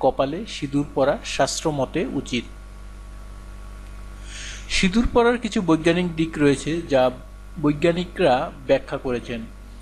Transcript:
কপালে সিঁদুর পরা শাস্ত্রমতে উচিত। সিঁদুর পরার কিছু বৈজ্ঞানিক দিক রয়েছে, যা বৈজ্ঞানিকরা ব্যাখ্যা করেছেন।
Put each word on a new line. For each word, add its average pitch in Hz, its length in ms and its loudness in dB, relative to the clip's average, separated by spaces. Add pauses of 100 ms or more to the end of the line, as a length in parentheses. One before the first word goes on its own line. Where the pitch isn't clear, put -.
কপালে 139 460 2
সিঁদুর 143 480 -2
পরা 143 300 2
শাস্ত্রমতে - 800 -2
উচিত। 127 380 -4 (2250)
সিঁদুর 202 360 4
পরার 240 320 6
কিছু 226 240 -2
বৈজ্ঞানিক 170 540 4
দিক 160 220 0
রয়েছে, 147 440 2
যা 127 280 4 (520)
বৈজ্ঞানিকরা 165 920 2 (140)
ব্যাখ্যা 135 320 2
করেছেন। 120 420 -4 (420)